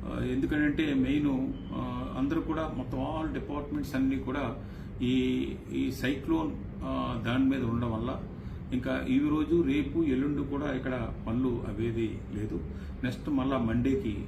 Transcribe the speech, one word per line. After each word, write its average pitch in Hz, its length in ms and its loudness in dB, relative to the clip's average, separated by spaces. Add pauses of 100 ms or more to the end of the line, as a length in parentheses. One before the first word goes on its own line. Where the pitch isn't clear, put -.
ఆ, 120 180 -4
ఎందుకంటే 147 680 2
మెయిన్, 135 600 2 (200)
ఆ, 123 440 -4
అందరూ 147 240 2
కూడా 156 360 -2
మొత్తం 127 200 -4
all 151 400 -2
departments 143 580 -4
అన్నీ 135 200 4
కూడా 127 400 -2 (460)
ఈ, 127 460 2 (260)
ఈ 135 180 0
సైక్లోన్, 147 600 0 (320)
ఆ, 127 440 -2
దాని 131 180 4
మీద 135 180 4
ఉండడం 117 280 2
వల్ల 117 300 -2 (520)
ఇంకా 131 360 0
ఈ 131 100 6
రోజు, 156 420 4
రేపు, 147 380 2
ఎల్లుండి 139 440 2
కూడా 143 300 -2
ఇక్కడ 127 380 -2 (160)
పనులు 117 400 2
అవేది 113 520 0 (140)
లేదు. 104 260 -4 (440)
నెక్స్ట్ 127 260 -4
మళ్ళా 135 280 2
మండేకి 117 600 2 (100)